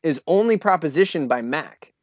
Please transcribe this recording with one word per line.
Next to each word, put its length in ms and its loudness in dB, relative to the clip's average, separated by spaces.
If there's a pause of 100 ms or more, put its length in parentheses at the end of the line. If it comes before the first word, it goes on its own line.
is 240 -2
only 320 2
propositioned 720 0
by 160 0
Mac. 600 -8